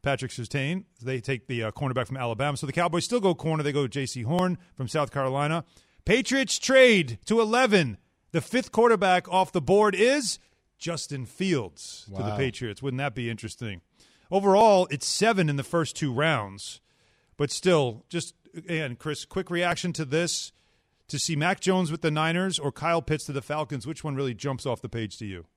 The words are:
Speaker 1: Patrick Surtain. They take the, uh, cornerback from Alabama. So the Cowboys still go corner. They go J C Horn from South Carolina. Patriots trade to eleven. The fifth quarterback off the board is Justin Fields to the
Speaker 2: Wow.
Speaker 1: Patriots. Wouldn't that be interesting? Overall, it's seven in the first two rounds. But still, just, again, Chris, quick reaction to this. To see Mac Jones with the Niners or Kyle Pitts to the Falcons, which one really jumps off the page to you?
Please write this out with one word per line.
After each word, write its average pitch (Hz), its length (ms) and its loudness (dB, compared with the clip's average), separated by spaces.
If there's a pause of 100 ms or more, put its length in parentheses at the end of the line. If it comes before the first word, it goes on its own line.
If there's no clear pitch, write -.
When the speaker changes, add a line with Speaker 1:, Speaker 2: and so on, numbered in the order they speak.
Speaker 1:
Patrick 135 300 -2
Surtain. 143 540 -6 (160)
They 127 180 -4
take 123 280 -6
the, 120 160 -4
uh, 107 80 -2
cornerback 127 360 -2
from 135 80 -8
Alabama. 131 400 -2
So 139 120 -6
the 135 60 -6
Cowboys 170 300 0
still 240 160 0
go 185 160 2
corner. 151 280 -2
They 143 100 0
go 139 140 0
J 135 180 -4
C 120 160 -8
Horn 180 360 0 (180)
from 131 120 -6
South 147 240 -2
Carolina. 139 540 -2 (400)
Patriots 240 540 0
trade 226 680 6
to 226 160 2
eleven. 214 560 2 (340)
The 165 100 0
fifth - 300 -4
quarterback 196 560 4
off 185 240 2
the 180 100 0
board 196 340 4
is 240 440 2 (380)
Justin 143 480 -8
Fields 143 800 -4
to 101 60 -18 (120)
the 104 60 -2
Speaker 2:
Wow. 104 80 -2
Speaker 1:
Patriots. 123 440 -4
Wouldn't 131 180 -4
that 135 160 -4
be 117 140 -4
interesting? 107 520 -10 (500)
Overall, 196 580 6
it's 143 180 -4
seven 190 420 2
in 143 80 0
the 135 60 -4
first 165 340 -2
two 135 160 -2
rounds. 113 680 -2 (560)
But 143 160 -2
still, 147 580 2
just, - 260 -8 (200)
again, 160 400 -6
Chris, 151 300 -8
quick 185 240 -6
reaction 175 440 -2
to 160 120 -6
this. 160 480 -2 (560)
To 147 80 -6
see 160 200 -2
Mac 175 240 0
Jones 185 280 2
with 160 120 -6
the 160 100 2
Niners 165 480 0
or 143 100 -2
Kyle 165 320 0
Pitts 156 260 -4
to 151 40 -8
the 135 100 -4
Falcons, 147 460 -6
which 156 160 -10
one 147 120 -4
really 135 180 -2
jumps 135 320 -6
off 120 160 -2
the 104 80 -10
page 113 300 -6
to 110 60 -10
you? 90 200 -10 (120)